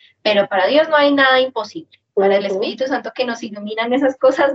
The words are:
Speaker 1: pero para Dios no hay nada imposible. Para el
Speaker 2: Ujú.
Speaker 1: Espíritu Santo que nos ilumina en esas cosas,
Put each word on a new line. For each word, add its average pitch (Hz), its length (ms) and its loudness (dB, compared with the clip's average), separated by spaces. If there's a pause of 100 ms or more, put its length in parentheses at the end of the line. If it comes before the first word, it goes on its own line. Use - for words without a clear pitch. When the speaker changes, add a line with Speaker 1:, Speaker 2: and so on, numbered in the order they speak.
(220)
Speaker 1:
pero 202 260 0
para 190 200 0
Dios 302 200 2
no 311 80 2
hay 285 160 4
nada 262 280 4
imposible. 247 600 -6 (140)
Para 196 220 2
el 202 100 -2
Speaker 2:
Ujú. 190 80 -4
Speaker 1:
Espíritu 247 320 -4
Santo 247 280 -6
que 254 120 -4
nos 233 160 -8
ilumina 214 420 -8
en 240 80 -4
esas 269 240 0
cosas, 277 380 2